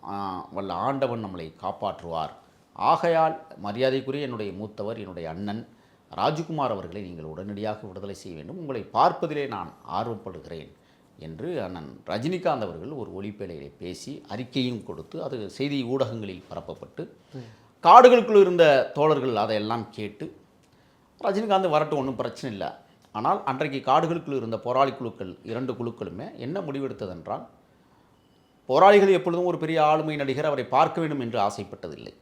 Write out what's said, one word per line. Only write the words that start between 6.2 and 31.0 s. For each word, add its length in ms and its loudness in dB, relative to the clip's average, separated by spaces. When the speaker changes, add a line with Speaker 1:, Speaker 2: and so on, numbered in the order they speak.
Speaker 1:
அவர்களை 320 -8
நீங்கள் 220 -12
உடனடியாக 640 -8
விடுதலை 280 -12
செய்ய 220 -16
வேண்டும். 220 -14
உங்களை 240 -8
பார்ப்பதிலே 640 0
நான் 260 -6
ஆர்வப்படுகிறேன்" 840 -8
என்று 440 -8
அண்ணன் 440 -12
ரஜினிகாந்த் 560 -2
அவர்கள் 280 -8
ஒரு 200 -10
ஒலிப்பேழையிலே 680 -12
பேசி 500 -12
அறிக்கையும் 560 -6
கொடுத்து, 380 -12
அது 280 -8
செய்தி 340 -4
ஊடகங்களில் 640 -4
பரப்பப்பட்டு, 680 -12
Speaker 2:
ம். 60 -14
Speaker 1:
காடுகளுக்குள் 580 10
இருந்த 540 6
தோழர்கள் 420 2
அதையெல்லாம் 540 -2
கேட்டு, 460 -10
"ரஜினிகாந்த் 440 2
வரட்டும், 300 2
ஒண்ணும் 180 -4
பிரச்சனை 420 -6
இல்ல." 240 -8
ஆனால் 320 0
அன்றைக்கு 460 -2
காடுகளுக்குள் 460 2
இருந்த 220 -4
போராளி 340 2
குழுக்கள், 500 -10
இரண்டு 300 -6
குழுக்களுமே 640 -8
என்ன 240 -6
முடிவெடுத்ததென்றால், 840 -8
போராளிகள் 460 8
எப்பொழுதும் 340 2
ஒரு 120 0
பெரிய 260 0
ஆளுமை 320 2
நடிகர், 280 -2
அவரை 200 0
பார்க்க 360 2